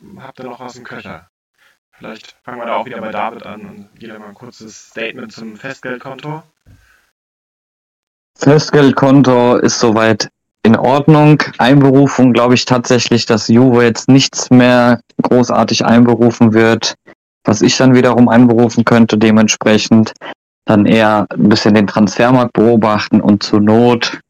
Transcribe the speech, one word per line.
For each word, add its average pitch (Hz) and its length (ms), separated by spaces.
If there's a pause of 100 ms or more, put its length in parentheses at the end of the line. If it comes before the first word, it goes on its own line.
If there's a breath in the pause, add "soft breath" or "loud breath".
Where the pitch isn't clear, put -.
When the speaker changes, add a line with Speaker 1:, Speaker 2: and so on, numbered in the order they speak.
(200)
Speaker 1:
Habt 131 200
ihr 123 40
noch 120 160
was 123 160
im 123 80
Köcher? 95 460 (640)
Vielleicht - 520
fangen 120 160
wir 117 40
da 113 120
auch 107 100
wieder 110 160
bei 110 100
David 104 320
an 101 160
und - 280 (100)
jeder 107 200
mal 107 100
ein 101 60
kurzes 113 540
Statement 113 440
zum 110 260
Festgeldkonto. 135 840 (2000)
Speaker 2:
Festgeldkonto 135 1160
ist - 240
soweit 113 500 (320)
in 113 140
Ordnung. 151 680 (160)
Einberufung 135 760
glaube 120 220
ich 123 100
tatsächlich, 120 600
dass 110 220
Juve 120 360
jetzt 117 240
nichts - 400
mehr 123 540 (180)
großartig 117 640
einberufen 117 720
wird, 113 400 (500 soft breath)
was 107 160
ich - 160
dann 131 180
wiederum 123 360
einberufen 117 560
könnte. 113 320
Dementsprechend 110 960 (500 loud breath)
dann 104 220
eher 107 420
ein - 220
bisschen 107 240
den 107 120
Transfermarkt 120 680
beobachten 107 640
und 101 220
zur - 180
Not 117 580 (100)